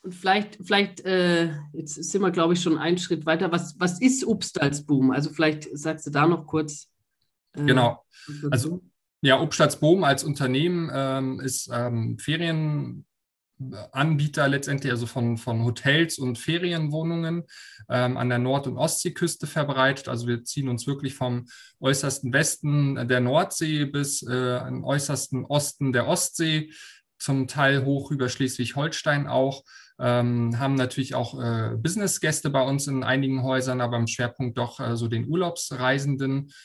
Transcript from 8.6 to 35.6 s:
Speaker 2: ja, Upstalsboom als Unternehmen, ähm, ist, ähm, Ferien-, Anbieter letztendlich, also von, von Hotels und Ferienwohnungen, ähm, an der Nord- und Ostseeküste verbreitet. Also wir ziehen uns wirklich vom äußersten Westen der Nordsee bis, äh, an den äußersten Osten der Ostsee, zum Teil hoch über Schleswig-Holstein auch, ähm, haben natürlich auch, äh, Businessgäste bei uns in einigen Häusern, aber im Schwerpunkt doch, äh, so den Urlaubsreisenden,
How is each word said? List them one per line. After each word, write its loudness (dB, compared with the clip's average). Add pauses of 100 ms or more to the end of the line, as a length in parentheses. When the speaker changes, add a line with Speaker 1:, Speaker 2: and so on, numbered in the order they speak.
Speaker 2:
ja, 6
Upstalsboom 4
als 4
Unternehmen, 0
ähm, -2
ist, -6
ähm, -2
Ferien-, -2 (880)
Anbieter 2
letztendlich, -2
also -2
von, -2
von -2
Hotels 2
und -4
Ferienwohnungen, -2 (460)
ähm, 0
an 0
der 2
Nord- 0
und -6
Ostseeküste -2
verbreitet. 0
Also -4
wir 0
ziehen -4
uns -4
wirklich -4
vom -4 (340)
äußersten 0
Westen 2
der 4
Nordsee 2
bis, -4
äh, -6
an -2
den -6
äußersten -2
Osten 0
der 2
Ostsee, 0 (480)
zum 0
Teil 2
hoch -2
über 0
Schleswig-Holstein -2
auch, 0 (360)
ähm, 2
haben 2
natürlich -2
auch, -4
äh, -2
Businessgäste -2
bei 2
uns 0
in -2
einigen 0
Häusern, 0
aber 0
im 0
Schwerpunkt -4
doch, -4
äh, -2
so -2
den -2
Urlaubsreisenden, -2 (140)